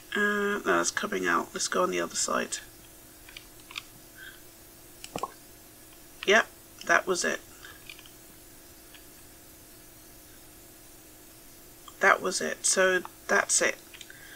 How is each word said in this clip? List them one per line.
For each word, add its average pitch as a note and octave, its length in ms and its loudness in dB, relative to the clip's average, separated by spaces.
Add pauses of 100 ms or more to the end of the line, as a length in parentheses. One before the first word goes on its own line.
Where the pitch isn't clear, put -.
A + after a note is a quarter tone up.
(140)
Uh, G3+ 520 2
no, - 160 2
it's - 100 0
coming - 340 -4
out. F2 280 2
Let's - 160 -4
go F3+ 140 2
on F3+ 80 2
the F3 100 0
other - 160 -4
side. - 400 -2 (3750)
Yep, A3 220 6 (400)
that - 200 2
was F3+ 160 0
it. - 160 -2 (4000)
That F#3+ 200 8
was F#3 200 -2
it. - 240 -4
So F#3 380 4 (260)
that's - 320 2
it. - 160 0 (580)